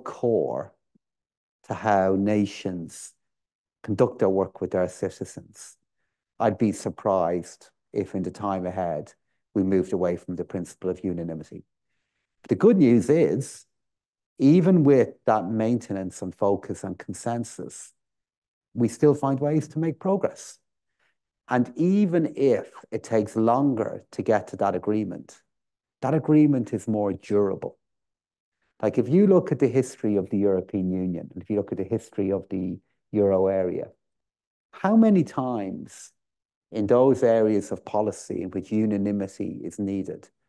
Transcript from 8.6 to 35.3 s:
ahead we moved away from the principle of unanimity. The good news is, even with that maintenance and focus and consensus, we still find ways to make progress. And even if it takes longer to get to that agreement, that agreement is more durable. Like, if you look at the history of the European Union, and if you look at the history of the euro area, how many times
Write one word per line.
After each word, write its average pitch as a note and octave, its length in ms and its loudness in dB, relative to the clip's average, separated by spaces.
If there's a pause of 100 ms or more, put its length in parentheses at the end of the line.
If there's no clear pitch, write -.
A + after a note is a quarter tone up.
ahead F2 480 -6 (400)
we G2+ 100 0
moved F#2+ 300 0
away F2 240 -2
from - 180 -12
the F2 80 -6
principle F#2 460 -8
of F2+ 120 -6
unanimity. E2+ 640 -8 (840)
The D3 60 0
good A3 200 6
news A#2+ 340 6
is, C3+ 560 0 (720)
even E3 460 6
with C3+ 300 6 (140)
that G#2+ 180 2
maintenance G#2+ 760 -4
and F#2 140 -8
focus G2+ 480 -2
and F#2 160 -10
consensus, - 920 -10 (800)
we A#2 160 0
still D3 240 4
find C3+ 260 -2
ways D3 300 0
to D#3 100 -8
make E3 180 -2
progress. - 640 -4 (880)
And B2 300 0
even F3 580 2
if C3 340 0 (220)
it A2 100 -6
takes - 360 -2
longer A#2 760 0
to - 100 -6
get G#2+ 280 0
to G2 80 -12
that G2 180 0
agreement, G2+ 640 -6 (600)
that C3 120 0
agreement D3 600 4
is G#2 120 -6
more G#2 280 0
durable. G2+ 640 -2 (1040)
Like, G#2+ 160 -2
if A#2 100 2
you F#3 180 4
look F3+ 280 4
at C3 60 -2
the B2+ 100 2
history A2 480 -2
of F#2 140 -2
the G#2 60 -2
European F#2+ 540 0
Union, F#2 420 -4
and F2+ 80 -14
if - 80 -12
you G#2+ 60 -2
look G2+ 160 -4
at - 60 -6
the F#2+ 80 -6
history G2+ 480 -4
of F#2+ 160 -4
the F#2 280 -6 (360)
euro G2 340 2
area, F#2 400 -2 (840)
how G#3 260 0
many G#3 260 6
times - 880 -8 (600)